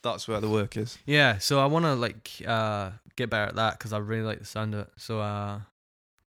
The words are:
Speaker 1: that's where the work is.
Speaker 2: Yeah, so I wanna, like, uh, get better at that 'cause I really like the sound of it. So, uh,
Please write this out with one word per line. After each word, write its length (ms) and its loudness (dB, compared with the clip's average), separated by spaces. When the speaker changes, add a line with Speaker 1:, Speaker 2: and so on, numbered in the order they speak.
Speaker 1:
that's 260 -4
where 120 -2
the 100 0
work 280 2
is. 280 -4
Speaker 2:
Yeah, 340 4
so 200 2
I 60 6
wanna, 300 4
like, 360 -4
uh, 440 0
get 140 -2
better 200 2
at 60 -6
that 240 2
'cause 140 -10
I 40 0
really 260 -2
like 160 -2
the 60 -16
sound 300 -4
of 120 -4
it. 100 -20
So, 220 -4
uh, 420 -4